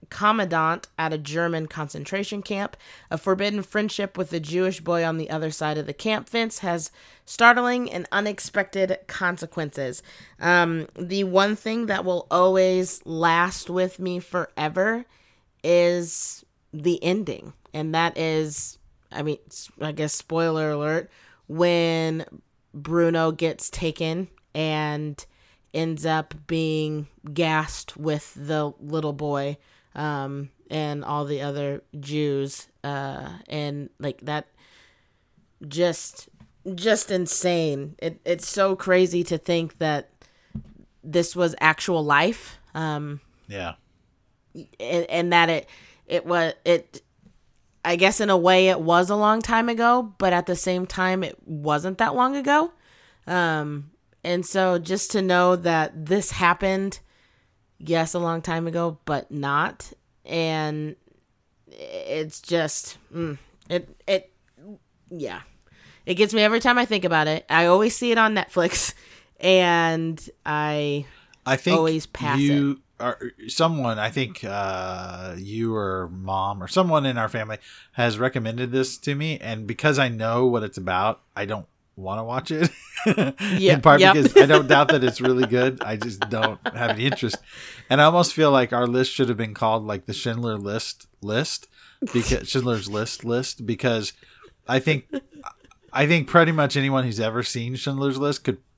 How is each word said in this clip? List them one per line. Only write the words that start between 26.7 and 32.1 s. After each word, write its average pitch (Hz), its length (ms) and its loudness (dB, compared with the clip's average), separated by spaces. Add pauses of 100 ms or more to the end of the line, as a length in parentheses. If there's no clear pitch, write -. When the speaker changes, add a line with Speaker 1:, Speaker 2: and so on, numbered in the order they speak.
Speaker 1:
gassed 156 640 -2
with 151 400 -6
the 147 440 -4
little 151 320 -4
boy, 143 440 -4 (380)
um, 139 560 -8 (200)
and 147 340 -4
all 147 200 -4
the 143 180 -6
other 143 400 -6 (180)
Jews, 139 680 -4 (160)